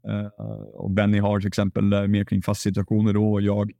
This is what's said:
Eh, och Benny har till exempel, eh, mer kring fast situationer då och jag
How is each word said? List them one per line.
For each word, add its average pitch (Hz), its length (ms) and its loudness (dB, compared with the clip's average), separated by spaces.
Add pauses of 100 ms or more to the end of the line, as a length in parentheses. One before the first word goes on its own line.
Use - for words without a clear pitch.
Eh, 104 180 -4 (480)
och 101 160 -6
Benny 104 280 4
har 101 220 2
till 98 80 -2
exempel, 101 440 0
eh, 101 140 0
mer 101 180 2
kring 98 180 -2
fast 104 180 -2
situationer 104 520 0
då 107 200 2
och 101 100 0
jag 101 380 0